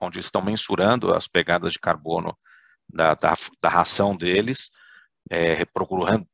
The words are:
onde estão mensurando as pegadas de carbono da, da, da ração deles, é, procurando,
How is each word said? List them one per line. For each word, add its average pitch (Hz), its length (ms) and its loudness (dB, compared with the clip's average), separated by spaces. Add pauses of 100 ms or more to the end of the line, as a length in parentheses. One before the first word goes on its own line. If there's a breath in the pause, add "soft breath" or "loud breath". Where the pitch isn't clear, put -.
onde 90 200 -8
estão 95 220 -4
mensurando 101 720 0
as 85 120 -2
pegadas 85 460 0
de - 80 -8
carbono 82 560 -4 (520 soft breath)
da, 80 260 2
da, 80 200 2 (260)
da 85 80 2
ração 95 480 2
deles, 95 540 -2 (600 soft breath)
é, 82 340 0
procurando, 95 680 -2